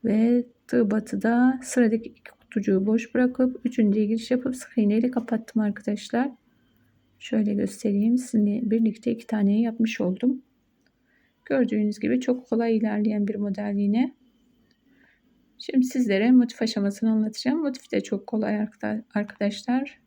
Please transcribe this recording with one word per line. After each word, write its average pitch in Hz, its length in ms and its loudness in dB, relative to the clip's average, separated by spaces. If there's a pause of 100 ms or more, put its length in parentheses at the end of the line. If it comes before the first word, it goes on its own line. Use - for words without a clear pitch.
Ve 233 400 2 (220)
tığ 233 240 2
batıda 233 720 2
sıradaki 226 460 0
iki - 220 -20
kutucuğu 196 540 -2
boş 226 300 0
bırakıp 254 500 0
üçüncüye 214 400 2
giriş 226 260 -2
yapıp 254 240 -2
sık - 220 -8
iğne 208 200 2
ile 254 140 0
kapattım 226 500 -2
arkadaşlar. 214 720 -4 (880)
Şöyle 208 340 -2
göstereyim. 208 640 0
Sizinle 214 540 0
birlikte 226 400 0
iki 226 160 -6
taneyi 208 340 2
yapmış 226 400 0
oldum. 196 400 0 (1040)
Gördüğünüz 214 540 0
gibi 226 200 0
çok 254 300 -4
kolay 226 280 0
ilerleyen 208 500 0
bir 208 80 -4
model 208 400 -4
yine. 208 400 0 (1400)
Şimdi 262 280 0
sizlere 233 460 2
motif 247 300 4
aşamasını 220 500 -2
anlatacağım. 220 500 -2
Motif 269 300 -6
de 202 100 0
çok 196 260 -6
kolay 208 280 -2
arka-, 214 480 -6 (100)
arkadaşlar. 208 920 -4